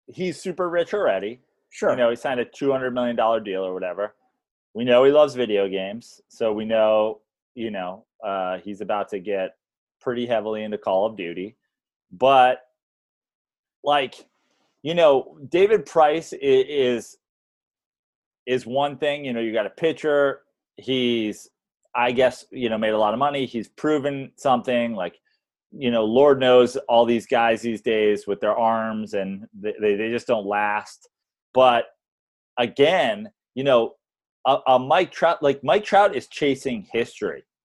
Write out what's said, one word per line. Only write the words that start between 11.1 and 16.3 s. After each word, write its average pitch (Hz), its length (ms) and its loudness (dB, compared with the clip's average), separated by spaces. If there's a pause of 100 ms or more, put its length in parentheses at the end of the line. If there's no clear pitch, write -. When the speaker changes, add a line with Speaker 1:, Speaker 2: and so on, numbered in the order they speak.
Speaker 1:
Duty. 90 380 -10 (560)
But, 127 480 4 (1200)
like, 143 440 -2 (560)
you 156 100 -4
know, 151 440 4 (120)
David 196 360 4
Price 160 480 0